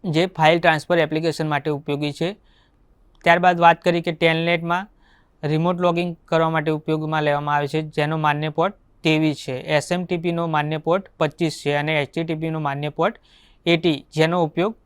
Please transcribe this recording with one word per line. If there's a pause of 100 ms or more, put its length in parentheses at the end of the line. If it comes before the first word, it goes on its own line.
જે
ફાઇલ
ટ્રાન્સફર
એપ્લિકેશન
માટે
ઉપયોગી
છે. (840)
ત્યારબાદ
વાત
કરી
કે
ટેલનેટમાં (560)
રિમોટ
લોગિંગ (100)
કરવા
માટે
ઉપયોગમાં
લેવામાં
આવે
છે,
જેનો
માન્ય
પોર્ટ (280)
ત્રેવીસ
છે,
એસ
એમ
ટી
પીનો
માન્ય
પોર્ટ (140)
પચીસ
છે
અને
એચ
ટી
ટી
પીનો
માન્ય
પોર્ટ (500)
એટી,
જેનો
ઉપયોગ (100)